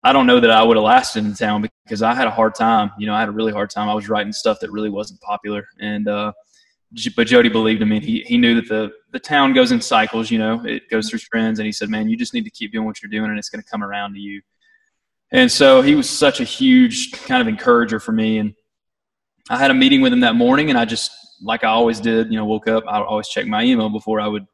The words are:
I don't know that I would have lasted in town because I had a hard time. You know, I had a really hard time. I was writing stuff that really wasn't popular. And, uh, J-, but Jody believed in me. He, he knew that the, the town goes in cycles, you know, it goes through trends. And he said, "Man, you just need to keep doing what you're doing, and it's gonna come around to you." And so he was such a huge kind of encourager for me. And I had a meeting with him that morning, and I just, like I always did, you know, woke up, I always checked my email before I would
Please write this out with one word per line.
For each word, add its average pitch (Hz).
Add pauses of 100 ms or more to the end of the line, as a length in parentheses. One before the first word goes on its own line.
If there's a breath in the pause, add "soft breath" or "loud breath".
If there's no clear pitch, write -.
I -
don't 139
know 123
that 233
I 110
would 113
have 107
lasted 107
in 104
town 107 (200)
because 107
I 113
had 127
a 107
hard 110
time. 113
You 104
know, 107
I 107
had 107
a -
really 110
hard 101
time. 104
I 104
was 104
writing 104
stuff 107
that 107
really 107
wasn't 101
popular. 104 (140)
And, 104
uh, 104 (580)
J-, -
but 117
Jody 120
believed 110
in 107
me. 107
He, 113
he 120
knew 117
that 113
the, 107 (220)
the 127
town 147
goes 254
in 240
cycles, 113
you 113
know, 110
it 113
goes 110
through 117
trends. 110
And 107
he 107
said, 104
"Man, 107
you 113
just 120
need 240
to 214
keep -
doing -
what 110
you're -
doing, 107
and 107
it's -
gonna 107
come -
around 101
to -
you." 302 (920)
And 254
so 269
he 285
was 277
such 277
a -
huge 254
kind 254
of 226
encourager 226
for -
me. 110
And 107 (960)
I 233
had 277
a -
meeting 262
with 262
him 247
that 233
morning, 262
and 262
I 233
just, 156 (320)
like 113
I 110
always 113
did, 113
you 110
know, 107
woke 107
up, 110
I 104
always 107
checked 107
my 110
email 117
before 107
I 104
would 104